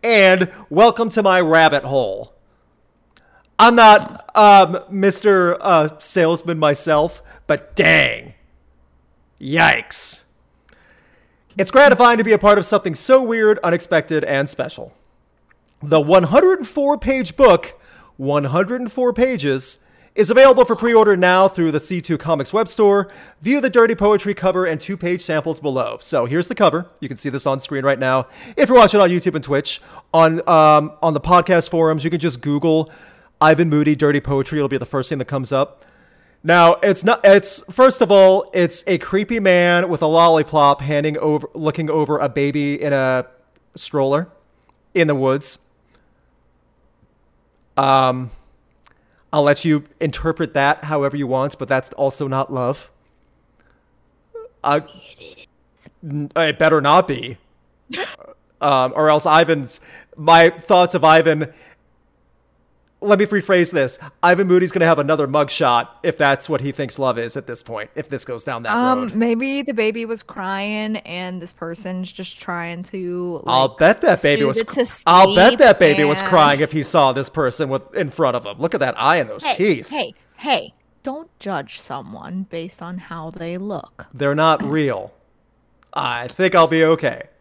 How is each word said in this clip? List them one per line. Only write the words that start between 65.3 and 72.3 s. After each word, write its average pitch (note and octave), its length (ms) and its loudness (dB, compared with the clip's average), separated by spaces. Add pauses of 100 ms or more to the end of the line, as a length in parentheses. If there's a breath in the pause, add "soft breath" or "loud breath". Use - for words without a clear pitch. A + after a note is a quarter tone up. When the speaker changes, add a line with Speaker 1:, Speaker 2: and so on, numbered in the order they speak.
Speaker 1:
if - 160 -4
that's C#3 280 0
what C#3+ 140 -4
he C#3 100 -8
thinks B2+ 280 -10
love C3 200 -2
is A#2 200 -10
at - 80 -14
this A#2 160 -14
point, A2 320 -14
if - 160 -12
this C3+ 160 -10
goes A#2 180 -12
down A#2 200 -10
that A#2 100 -6
Speaker 2:
Um, B3+ 300 -2
Speaker 1:
road. F#3+ 100 -12
Speaker 2:
maybe A#3+ 480 -4
the C#4 100 -8
baby A3 320 -4
was A3+ 180 -10
crying G#3 760 -10
and F3+ 420 -14
this F3 140 -18
person's F#3 580 -12
just - 260 -16